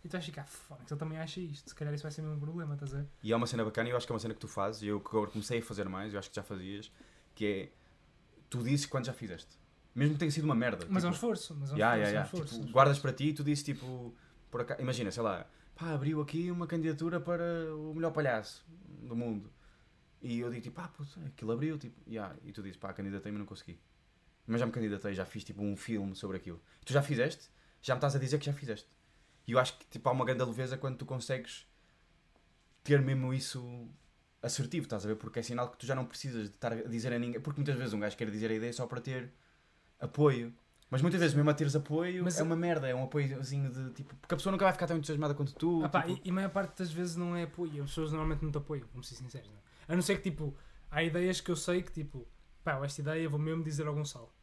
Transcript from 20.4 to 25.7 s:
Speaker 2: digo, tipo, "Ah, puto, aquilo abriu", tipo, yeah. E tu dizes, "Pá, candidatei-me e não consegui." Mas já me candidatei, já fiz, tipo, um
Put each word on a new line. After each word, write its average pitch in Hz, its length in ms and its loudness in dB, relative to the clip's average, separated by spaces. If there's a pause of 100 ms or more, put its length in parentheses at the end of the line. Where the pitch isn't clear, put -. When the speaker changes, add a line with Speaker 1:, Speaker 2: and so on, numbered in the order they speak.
Speaker 2:
digo, 117 140 -6
tipo, 135 180 -10
"Ah, 170 80 -8
puto, 143 360 -12
aquilo 113 260 -4
abriu", 151 260 0
tipo, 123 180 -10 (140)
yeah. 107 340 -6
E - 80 -14
tu 104 120 -12
dizes, 95 140 -10
"Pá, 98 160 -8
candidatei-me 98 440 -4
e - 20 -4
não 101 60 -6
consegui." 92 340 -14 (680)
Mas 113 120 2
já 127 60 4
me 113 60 -2
candidatei, 104 420 -2
já 92 120 0
fiz, - 180 -10
tipo, 98 200 -8
um 101 140 0